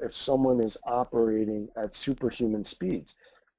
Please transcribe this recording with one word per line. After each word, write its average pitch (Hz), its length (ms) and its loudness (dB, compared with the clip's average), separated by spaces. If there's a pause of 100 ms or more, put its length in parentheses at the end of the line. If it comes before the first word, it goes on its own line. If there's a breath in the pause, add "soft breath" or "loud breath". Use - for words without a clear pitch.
if 120 100 -4
someone 131 480 4
is 110 240 0
operating 110 920 0
at 107 180 -6
superhuman 117 720 -2
speeds? 147 500 -6 (440 soft breath)